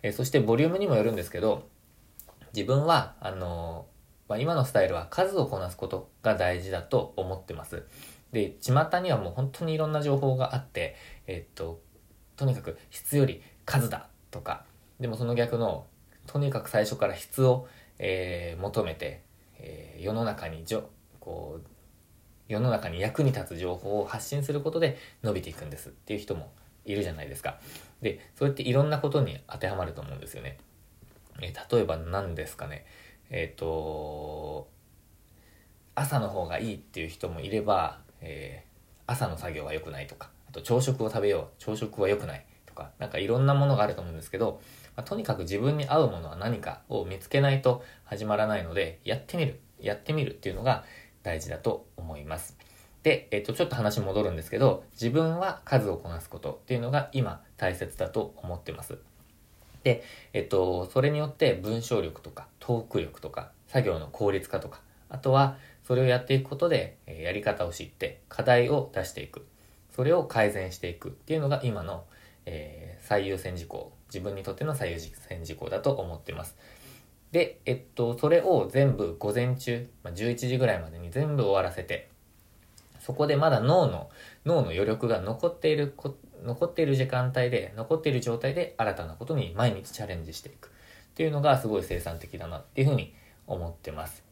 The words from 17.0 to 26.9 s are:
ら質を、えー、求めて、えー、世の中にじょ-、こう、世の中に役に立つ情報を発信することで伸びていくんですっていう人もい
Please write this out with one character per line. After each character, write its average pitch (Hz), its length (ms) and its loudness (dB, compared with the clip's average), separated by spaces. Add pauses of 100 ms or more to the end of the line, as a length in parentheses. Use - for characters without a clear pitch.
ら - 100 -2
質 - 280 0
を、 131 220 6 (320)
え 90 600 -2
ー、 - 20 -8
求 104 240 0
め 80 100 -4
て、 76 280 -8 (360)
え 78 400 -16
ー、 82 40 -12
世 101 100 -2
の 113 120 0
中 98 240 -4
に 80 160 -10
じ 107 100 -4
ょ-、 - 160 -4 (280)
こ 82 440 -10
う、 78 40 -20 (840)
世 107 120 0
の 123 100 4
中 104 180 0
に 85 120 -4
役 117 220 0
に 135 100 6
立 92 220 -6
つ - 40 -8
情 90 180 -4
報 104 240 -2
を 101 40 0
発 - 240 -8
信 143 140 -2
す 143 100 -2
る 143 80 0
こ 156 100 -2
と 160 100 -2
で 143 160 2 (260)
伸 107 120 0
び 92 80 -2
て - 80 -10
い 80 40 -12
く - 100 -14
ん 73 60 -10
で 71 60 -12
す - 140 -16
っ - 20 -20
て - 220 -10
い - 20 -4
う 104 40 -6
人 - 140 -6
も - 180 -10 (320)
い 104 100 -6